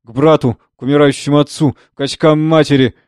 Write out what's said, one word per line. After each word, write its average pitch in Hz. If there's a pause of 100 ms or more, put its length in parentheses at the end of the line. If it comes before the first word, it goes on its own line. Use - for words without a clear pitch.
к 117
брату, 135 (180)
к -
умирающему 143
отцу, 147 (180)
к -
очкам 151
матери, 143 (140)